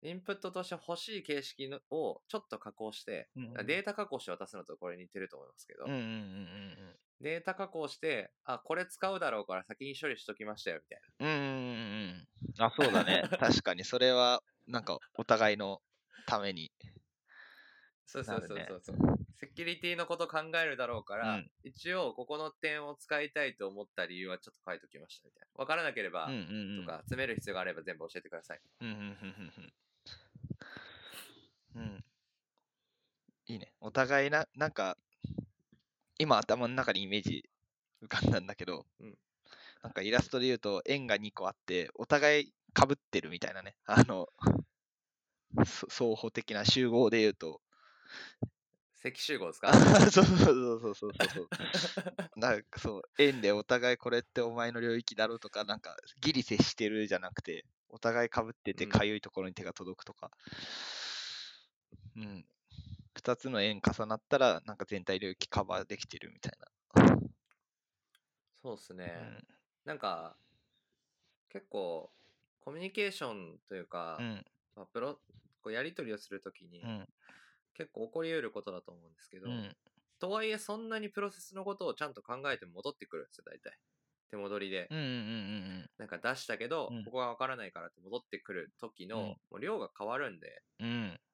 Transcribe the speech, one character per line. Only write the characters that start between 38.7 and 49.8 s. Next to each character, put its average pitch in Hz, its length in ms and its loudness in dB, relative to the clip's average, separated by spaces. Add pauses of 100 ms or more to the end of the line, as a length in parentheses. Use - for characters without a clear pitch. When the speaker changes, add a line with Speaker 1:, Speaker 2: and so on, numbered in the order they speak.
Speaker 1:
う 110 60 -18
ん。 107 120 -18 (640)
Speaker 2:
な 120 100 -12
ん - 20 -18
か 104 80 -4
イ 104 100 -2
ラ 123 100 6
ス - 80 0
ト 131 100 0
で 123 80 2
言 123 80 4
う 110 40 -4
と、 101 260 -2
円 135 220 0
が 107 100 4
二 104 140 -4
個 92 160 -4
あ 98 40 -2
っ - 40 -12 (100)
て、 90 300 0
お 120 100 -8
互 147 380 6
い - 100 -10 (240)
被 139 160 10
っ 139 40 0
て - 240 -2
る - 80 -10
み 87 100 -8
た - 120 -4
い - 20 -10
な 95 100 -10
ね。 98 220 -14
あ 104 180 10
の、 92 240 2 (1400)
そ-、 - 220 -8
双 117 280 0
方 113 160 -4
的 113 220 -4
な 104 120 0
集 127 240 6
合 117 200 8
で 113 120 6
言 107 80 8
う 98 40 0
と。 78 280 -8 (1400)
Speaker 1:
積 - 200 -6
集 143 180 -2
合 92 80 -4
で 80 60 -6
す - 100 -12
か？ 101 80 8
Speaker 2:
<laughs> 196 400 12